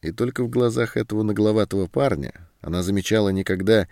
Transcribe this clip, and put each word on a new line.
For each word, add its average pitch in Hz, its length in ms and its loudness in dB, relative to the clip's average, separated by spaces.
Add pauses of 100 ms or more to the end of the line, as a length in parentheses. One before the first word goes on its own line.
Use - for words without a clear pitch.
И 80 100 -6
только 123 320 -4
в 120 60 -4
глазах 120 480 0
этого 107 240 -2
нагловатого 107 640 0
парня 87 640 -4 (120)
она 85 220 -4
замечала 101 460 2
никогда 95 640 2